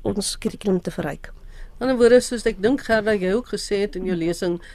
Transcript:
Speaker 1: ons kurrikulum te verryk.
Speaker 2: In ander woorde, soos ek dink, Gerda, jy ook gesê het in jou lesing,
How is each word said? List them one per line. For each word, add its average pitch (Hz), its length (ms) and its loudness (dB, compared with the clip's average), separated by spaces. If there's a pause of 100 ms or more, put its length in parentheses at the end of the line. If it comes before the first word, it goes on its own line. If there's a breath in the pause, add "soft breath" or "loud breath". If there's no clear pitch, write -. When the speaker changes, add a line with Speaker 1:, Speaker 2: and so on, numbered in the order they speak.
Speaker 1:
ons 202 360 -4
kurrikulum 185 440 -2
te 175 100 -6
verryk. 156 400 -8 (480 soft breath)
Speaker 2:
In 240 80 -2
ander 262 100 2
woorde, 240 240 8
soos 240 240 -4
ek 196 160 -2
dink, 247 200 2
Gerda, 214 340 2
jy 185 180 0
ook 247 140 -2
gesê 202 340 -2
het 202 140 -4
in 180 100 -6
jou 185 100 0
lesing, 170 460 -2 (140 loud breath)